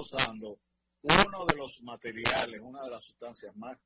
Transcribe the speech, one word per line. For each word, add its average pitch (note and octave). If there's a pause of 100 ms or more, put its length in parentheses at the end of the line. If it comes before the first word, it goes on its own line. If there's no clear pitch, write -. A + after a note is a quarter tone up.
usando A2 (420)
uno F#3
de D#3
los C3
materiales, A#2
una C3
de C3
las A#2
sustancias A2+
más A#2+